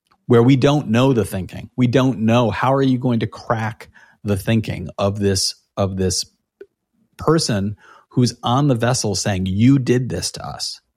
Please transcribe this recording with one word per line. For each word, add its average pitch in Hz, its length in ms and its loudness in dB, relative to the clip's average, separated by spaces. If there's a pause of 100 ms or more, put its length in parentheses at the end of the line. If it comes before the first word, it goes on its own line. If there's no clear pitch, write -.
(280)
Where 117 160 6
we 135 140 6
don't 143 320 2
know 127 240 4
the 107 120 0
thinking. 92 500 -10
We 123 120 2
don't 127 320 2
know. 113 320 2
How 127 240 0
are 139 80 0
you 131 160 0
going 123 220 -2
to 107 60 -4
crack 110 600 -6 (340)
the 101 140 -2
thinking 110 520 -4 (100)
of 101 180 -2
this, 98 380 -2 (200)
of 95 220 -4
this 92 280 -2 (920)
person 110 580 -2 (340)
who's 123 340 0
on 131 260 2
the 131 60 2
vessel 117 400 -2
saying, 92 320 -2
"You 117 320 4
did 123 280 0
this - 260 -6
to - 120 -12
us. - 340 -10 (180)